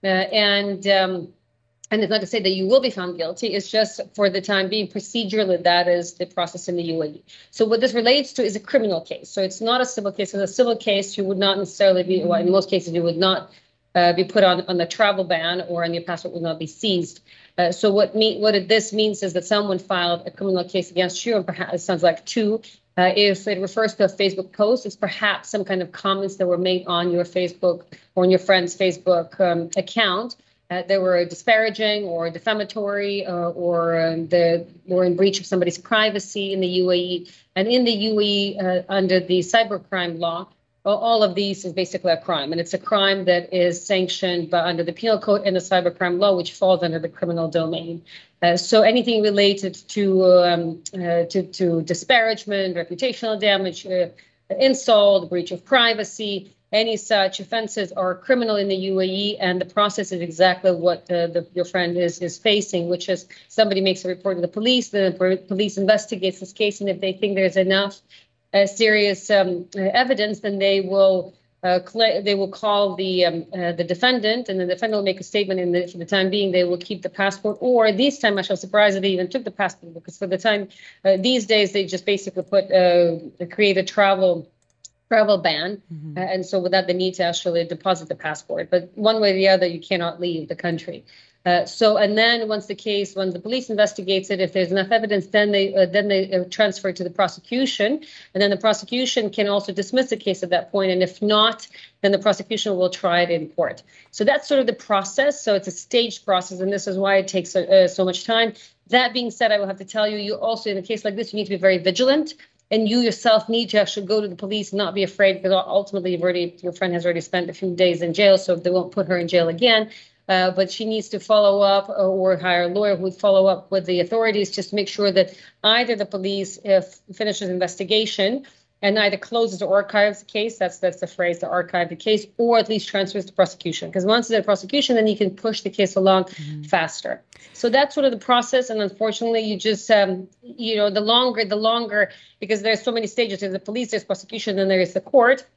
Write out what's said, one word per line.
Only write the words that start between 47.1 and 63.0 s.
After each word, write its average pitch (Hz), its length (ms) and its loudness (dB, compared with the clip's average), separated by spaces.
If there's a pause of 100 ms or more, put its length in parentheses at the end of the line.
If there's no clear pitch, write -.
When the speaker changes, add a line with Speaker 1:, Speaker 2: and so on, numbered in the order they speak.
Speaker 1:
criminal 170 380 -4
domain. 165 540 -4 (380)
Uh, 175 160 4
so 214 240 4
anything 226 420 4
related 202 520 2 (140)
to, 190 360 2
um, 175 580 4 (120)
uh, 170 300 0
to, 180 180 -2
to 170 400 0
disparagement, 208 920 0
reputational 220 640 -4
damage, 196 480 0
uh, 180 220 -2 (500)
insult, 208 680 4
breach 175 220 -4
of 175 120 -10
privacy, 214 880 0 (220)
any 220 240 0
such 190 420 0
offenses 214 540 -6
are 185 240 -2
criminal 233 400 0
in 202 100 0
the 196 80 0
U 190 260 -2
A 185 40 2
E, 202 340 -2
and 180 220 0
the 185 40 -2
process 208 460 -2
is 180 100 -6
exactly 180 520 2
what, 170 360 0
uh, 170 200 0
the, 170 260 -4
your 175 100 -2
friend 175 320 -2
is, 175 220 -2
is 175 180 -8
facing, 190 520 0
which 175 200 -4